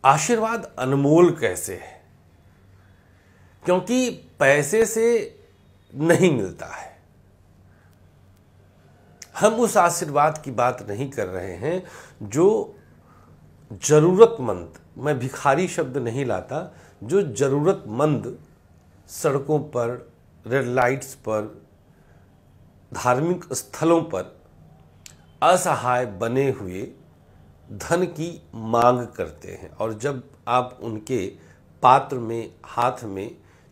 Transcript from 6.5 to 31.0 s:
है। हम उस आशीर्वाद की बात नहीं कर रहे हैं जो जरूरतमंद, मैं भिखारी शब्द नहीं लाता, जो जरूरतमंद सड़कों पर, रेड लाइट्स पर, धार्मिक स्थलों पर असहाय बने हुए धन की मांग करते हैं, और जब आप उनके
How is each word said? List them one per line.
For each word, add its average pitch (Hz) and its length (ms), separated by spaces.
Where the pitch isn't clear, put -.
है। - 360
हम 220 140
उस 226 240
आशीर्वाद 160 680
की 139 60
बात 120 300
नहीं 104 300
कर 104 160
रहे 92 260
हैं 156 300
जो 170 540
जरूरतमंद, 151 1040
मैं 135 220
भिखारी 139 480
शब्द 139 300
नहीं 123 280
लाता, 127 500
जो 165 180
जरूरतमंद 139 1200
सड़कों 143 520
पर, 120 540
रेड 131 180
लाइट्स 127 480
पर, - 540
धार्मिक 156 600
स्थलों 165 480
पर - 400
असहाय 135 640
बने 117 460
हुए 95 400
धन 170 340
की 165 500
मांग 117 520
करते 90 480
हैं, 82 140
और 110 240
जब 123 380
आप 123 340
उनके 107 560